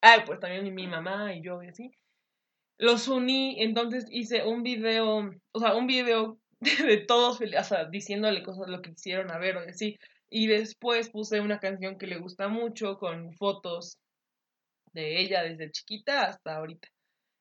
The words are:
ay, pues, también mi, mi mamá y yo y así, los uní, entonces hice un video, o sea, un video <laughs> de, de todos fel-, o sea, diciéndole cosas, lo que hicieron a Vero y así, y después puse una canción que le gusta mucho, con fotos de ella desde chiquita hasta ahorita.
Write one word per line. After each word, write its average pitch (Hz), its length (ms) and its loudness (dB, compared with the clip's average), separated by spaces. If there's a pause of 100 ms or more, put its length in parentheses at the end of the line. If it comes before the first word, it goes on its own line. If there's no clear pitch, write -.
ay, 226 260 12
pues, - 140 -6
también 185 240 -6
mi, 196 60 -6
mi 185 160 -8
mamá 185 480 -4
y 160 80 -10
yo 175 200 -10
y 175 60 -18
así, 240 220 -16 (880)
los 233 300 4
uní, 262 540 0
entonces 226 480 0
hice 226 340 -2
un 233 180 -2
video, 220 680 0 (220)
o 226 80 -4
sea, 220 140 4
un 247 120 2
video 233 520 2 (100)
<laughs> - 120 -20
de, 269 260 2
de 214 120 8
todos 240 420 4
fel-, 180 180 -2
o 190 60 2
sea, 175 220 0
diciéndole 202 560 -2
cosas, 185 260 -10
lo 180 140 -8
que 170 80 -16
hicieron 185 400 -6
a 165 80 -6
Vero 180 260 -2
y 175 60 -12
así, 208 280 -6 (320)
y 220 180 0
después 226 600 0
puse 214 300 -2
una 208 200 -2
canción 190 380 -6
que 190 80 -12
le 180 120 -8
gusta 185 300 -6
mucho, 220 500 -4
con 165 360 -8
fotos 185 640 -4 (960)
de 160 280 -4
ella 190 220 2
desde 160 280 -6
chiquita 226 560 -4
hasta 156 300 -6
ahorita. 160 320 -12 (520)